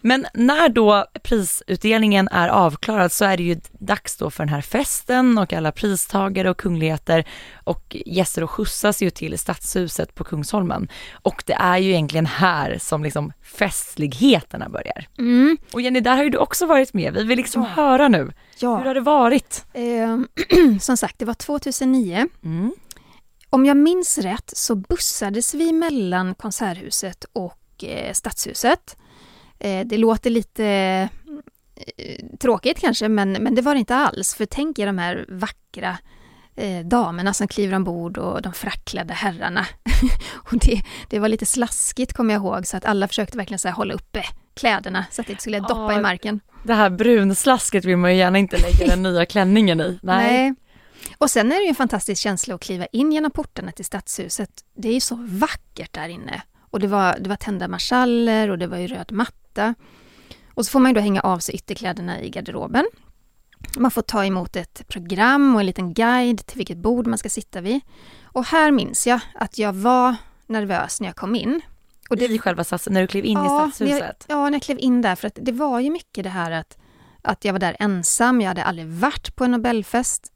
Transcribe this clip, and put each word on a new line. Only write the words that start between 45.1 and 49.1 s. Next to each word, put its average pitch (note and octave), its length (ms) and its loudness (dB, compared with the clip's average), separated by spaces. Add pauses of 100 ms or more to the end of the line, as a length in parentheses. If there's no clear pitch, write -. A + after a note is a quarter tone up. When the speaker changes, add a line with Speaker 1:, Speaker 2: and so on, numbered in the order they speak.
Speaker 2:
så - 100 -8
att A#3 60 -10
det - 60 -12
inte G3 80 -12
skulle G#3 180 -6
doppa G#3+ 340 -2
Speaker 1:
Ja, G#3 60 2
Speaker 2:
i - 20 0
marken. G#3 380 -2 (240)
Speaker 1:
det A#3 100 0
här G#3+ 160 6
brunslasket G3+ 960 4
vill F3+ 120 4
man F3 140 4
ju F#3 60 6
gärna F#3 200 4
inte G3 200 2
lägga F3 300 6
den F#3 160 4
nya F3 220 2